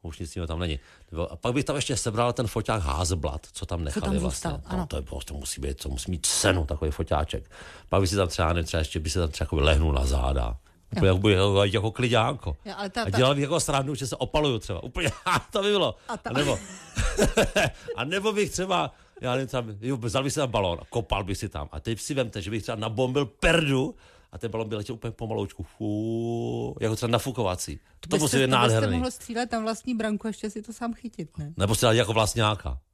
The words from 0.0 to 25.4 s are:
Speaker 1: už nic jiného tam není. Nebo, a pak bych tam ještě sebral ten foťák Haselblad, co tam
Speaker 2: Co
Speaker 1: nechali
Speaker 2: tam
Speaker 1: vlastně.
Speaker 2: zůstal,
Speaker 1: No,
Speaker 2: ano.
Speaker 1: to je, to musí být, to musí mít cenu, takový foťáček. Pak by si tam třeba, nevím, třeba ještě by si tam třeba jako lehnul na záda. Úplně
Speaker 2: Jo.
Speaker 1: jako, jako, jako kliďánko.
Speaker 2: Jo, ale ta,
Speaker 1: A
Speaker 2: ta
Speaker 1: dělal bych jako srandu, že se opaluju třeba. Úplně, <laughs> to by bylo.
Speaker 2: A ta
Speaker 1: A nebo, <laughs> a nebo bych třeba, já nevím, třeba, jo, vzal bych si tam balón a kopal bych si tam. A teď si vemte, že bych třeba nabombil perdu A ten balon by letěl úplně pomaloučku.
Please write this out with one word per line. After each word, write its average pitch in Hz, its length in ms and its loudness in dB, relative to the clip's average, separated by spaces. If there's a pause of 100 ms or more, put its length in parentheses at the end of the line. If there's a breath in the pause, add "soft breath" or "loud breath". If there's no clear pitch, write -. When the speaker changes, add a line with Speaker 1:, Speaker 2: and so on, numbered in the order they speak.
Speaker 1:
už 85 160 -10
nic 85 180 -10
jiného 87 100 -4
tam 80 120 -4
není. 82 220 -2 (320 loud breath)
Nebo, 82 200 -4
a 82 40 -14
pak 120 180 -2
bych 135 100 2
tam 139 120 -2
ještě 135 200 -2
sebral 120 360 0
ten 120 140 0
foťák 107 360 0
Haselblad, 73 720 -2
co - 140 -10
tam 85 120 -4
Speaker 2:
Co 82 60 -2
Speaker 1:
nechali 73 220 -2
Speaker 2:
tam - 120 2
Speaker 1:
vlastně. - 320 -2
Speaker 2:
zůstal, - 20 -4
Speaker 1:
No, 71 260 -8
Speaker 2:
ano. 170 80 -2
Speaker 1:
to 80 100 -6
je, 69 60 -4 (220)
to 71 100 -12
musí - 260 -8
být, 69 220 -4
to 71 60 -6
musí 67 220 -4
mít 87 160 -2
cenu, 90 400 4
takový 78 240 -2
foťáček. - 600 -2 (380 loud breath)
Pak 95 120 4
by 95 60 4
si 95 100 0
tam 92 120 4
třeba, 80 240 2
nevím, 85 120 0
třeba 82 140 -2
ještě 80 220 -2
by 78 100 -2
si 92 80 0
tam 82 100 2
třeba 76 160 -2
jako 80 120 -2
lehnul 76 360 6
na 65 140 2
záda. 65 500 0 (400 soft breath)
Úplně 156 120 6
Speaker 2:
Jo. 92 80 8
Speaker 1:
jako, 95 120 4
jako, 98 360 6
jako 101 280 0
kliďánko. 117 720 0
Speaker 2:
Jo, 196 120 -10
ale 196 140 -6
ta, 233 120 -4
Speaker 1:
A - 80 -2
Speaker 2:
ta 92 60 0
Speaker 1:
dělal 135 180 6
bych 143 80 0
jako 143 180 0
srandu, 139 340 0
že 135 120 -6
se 110 100 -6
opaluju 139 420 0
třeba. - 240 -6
Úplně, 131 280 -2 (200)
<laughs> - 220 0
to 196 100 0
by 202 60 2
bylo. 190 260 2 (140)
Speaker 2:
A 233 80 -6
ta - 140 -8
Speaker 1:
A - 20 -4
nebo, 135 260 2 (680)
<laughs> - 680 0
a 120 80 -4
nebo 196 280 0
bych 202 180 0
třeba, 180 440 -2 (260 loud breath)
já 123 120 -2
nevím, 131 140 0
třeba, 123 180 -4 (160)
jo, 131 160 -2
vzal 120 260 0
bych 139 100 -2
si 156 80 -2
tam 131 100 0
balón 95 320 0
a - 80 -16
kopal 101 340 -2
bych 95 140 -4
si 107 100 -6
tam. 73 240 -8
A 78 80 -10
teď 113 200 -4
si - 140 -6
vemte, 113 280 -2
že 90 80 -8
bych 107 120 -4
třeba - 140 -6
nabombil 123 500 0
perdu 165 680 2 (380 soft breath)
A - 60 -14
ten 113 120 -6
balon 110 180 -4
by 110 80 -4
letěl 104 180 -6
úplně 113 160 -8
pomaloučku. 107 520 -6